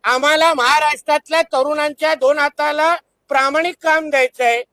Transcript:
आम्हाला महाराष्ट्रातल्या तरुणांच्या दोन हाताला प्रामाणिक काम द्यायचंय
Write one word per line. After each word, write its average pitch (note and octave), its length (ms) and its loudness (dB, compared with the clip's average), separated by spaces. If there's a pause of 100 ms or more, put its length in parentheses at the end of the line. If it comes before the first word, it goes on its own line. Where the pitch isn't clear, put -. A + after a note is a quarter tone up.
आम्हाला D4 500 2
महाराष्ट्रातल्या D4 880 0
तरुणांच्या D4+ 720 -2
दोन C#4+ 260 0
हाताला D4+ 560 0 (340)
प्रामाणिक D4 520 -2
काम D#4 280 0
द्यायचंय B3+ 640 0